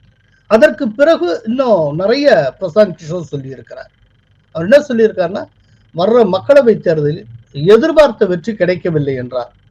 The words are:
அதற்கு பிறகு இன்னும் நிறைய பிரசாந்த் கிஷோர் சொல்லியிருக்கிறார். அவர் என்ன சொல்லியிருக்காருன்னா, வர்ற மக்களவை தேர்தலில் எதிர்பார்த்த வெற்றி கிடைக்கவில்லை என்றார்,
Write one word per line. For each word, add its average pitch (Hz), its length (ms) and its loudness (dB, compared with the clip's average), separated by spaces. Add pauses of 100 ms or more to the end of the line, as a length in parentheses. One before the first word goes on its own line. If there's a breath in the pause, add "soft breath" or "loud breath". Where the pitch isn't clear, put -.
(460)
அதற்கு 277 440 2
பிறகு 320 560 0
இன்னும் 220 480 0
நிறைய 202 640 0
பிரசாந்த் 190 420 0
கிஷோர் 165 220 -10 (120)
சொல்லியிருக்கிறார். 131 540 -16 (640)
அவர் 165 160 -6
என்ன 240 100 8
சொல்லியிருக்காருன்னா, 202 640 -2 (520)
வர்ற 214 280 2
மக்களவை 208 540 2
தேர்தலில் 156 460 -2 (280)
எதிர்பார்த்த 233 720 2
வெற்றி 180 280 -6
கிடைக்கவில்லை 170 600 -2
என்றார், 123 380 -8 (180)